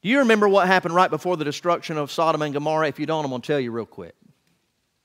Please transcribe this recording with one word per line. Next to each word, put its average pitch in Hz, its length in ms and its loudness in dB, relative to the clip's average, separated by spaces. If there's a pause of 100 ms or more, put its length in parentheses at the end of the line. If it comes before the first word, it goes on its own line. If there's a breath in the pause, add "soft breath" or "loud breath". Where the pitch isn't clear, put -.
Do 175 60 -6
you 262 120 2
remember 220 280 4
what 196 200 4
happened 180 280 2
right 180 140 4
before 180 260 -2
the 151 80 -6
destruction 156 540 -4
of 143 120 -6
Sodom 160 320 0
and 151 120 -4
Gomorrah? 156 340 -2
If 143 120 -6
you 151 60 -4
don't, 156 200 -4
I'm 135 60 -6
gonna 123 100 -8
tell 147 180 -2
you 123 120 -6
real 113 140 -6
quick. 85 300 -18 (880)